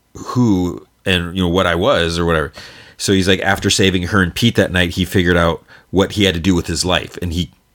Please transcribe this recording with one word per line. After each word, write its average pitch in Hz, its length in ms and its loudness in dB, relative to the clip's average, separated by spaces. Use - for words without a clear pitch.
who 95 720 -2
and, 87 300 -2
you 92 60 0
know, 90 80 2
what 90 160 2
I 85 100 2
was 85 440 0
or 85 60 0
whatever." 80 260 0
So - 160 0
he's 95 140 2
like, 95 140 0
after 98 280 0
saving 95 340 2
her 95 180 0
and 87 140 -2
Pete - 200 0
that 101 160 0
night, 90 200 0
he 92 120 -2
figured 87 320 2
out 85 300 0
what 92 220 0
he 104 120 2
had 92 100 2
to 85 40 -2
do 90 140 2
with 87 140 -2
his 80 180 -4
life, 87 360 -4
and 87 120 -6
he 85 180 -4